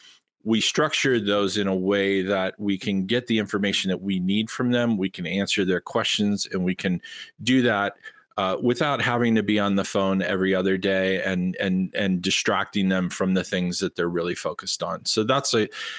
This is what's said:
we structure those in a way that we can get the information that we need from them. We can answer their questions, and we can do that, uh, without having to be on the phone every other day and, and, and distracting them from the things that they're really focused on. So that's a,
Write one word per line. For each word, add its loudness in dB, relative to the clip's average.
we 2
structure 2
those 0
in 0
a 0
way 2
that 0
we 0
can -2
get -2
the 2
information 0
that -2
we -2
need 0
from 0
them. 2
We 0
can -8
answer 0
their 2
questions, -2
and -2
we 0
can -2
do 4
that, 2
uh, 0
without 2
having 2
to 4
be 2
on 2
the 2
phone 0
every 0
other 2
day 0
and, -2
and, 0
and 0
distracting 0
them 0
from 0
the 0
things -4
that -2
they're -2
really -2
focused -6
on. -8
So 0
that's 0
a, 2